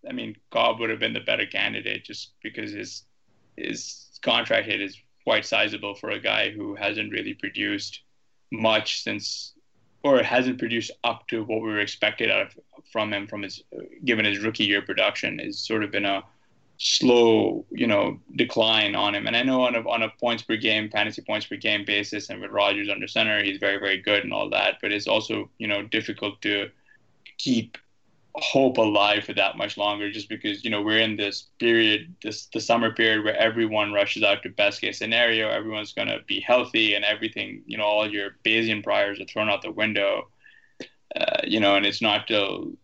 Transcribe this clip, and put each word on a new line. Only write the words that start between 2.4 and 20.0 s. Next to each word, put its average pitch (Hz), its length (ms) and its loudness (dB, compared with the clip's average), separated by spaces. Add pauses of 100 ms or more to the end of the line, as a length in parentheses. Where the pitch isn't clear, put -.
because 107 300 -10
his, 101 300 -12 (540)
his - 440 -8 (220)
contract 113 440 2
hit 101 140 -2
is 98 160 -8 (280)
quite 110 200 2
sizable 104 500 -2
for 107 160 -10
a 101 80 -4
guy 107 320 0
who 101 240 -8
hasn't 104 380 -4
really 104 220 -6
produced 101 680 -6 (520)
much 110 500 0
since, - 500 -8 (500)
or 135 200 6
hasn't 127 360 2
produced 113 320 -2 (120)
up 117 260 -2
to 113 160 -2
what 110 160 -2
we 110 80 -4
were 107 120 0
expected 107 500 0
out 101 120 2
of, - 160 -8 (340)
from 107 200 0
him, 101 140 -6
from 104 160 -8
his, 95 200 -12 (420)
given 113 200 2
his 101 140 0
rookie 110 260 0
year 101 180 2
production, - 560 -2
has - 200 -10
sort 110 240 -2
of 101 80 -4
been 101 140 -2
a 98 180 -2 (540)
slow, 113 960 4
you - 160 -2
know, 101 320 2 (180)
decline 110 580 2
on 101 200 0
him. 104 120 -4
And 113 100 0
I 120 60 2
know 131 200 2
on 123 120 2
a, 117 140 -2
on 113 140 0